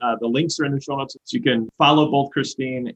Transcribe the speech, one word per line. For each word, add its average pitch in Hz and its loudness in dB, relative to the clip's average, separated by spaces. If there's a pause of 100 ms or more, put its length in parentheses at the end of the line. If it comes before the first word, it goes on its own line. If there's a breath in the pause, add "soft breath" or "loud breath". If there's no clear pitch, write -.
uh, 120 0
the 120 -2
links 143 -2
are 151 0
in 139 -2
the 139 -4
show 139 -6
notes. 135 -8
So - -6
you 120 0
can 120 2 (120)
follow 151 6
both 139 0
Christine 131 -4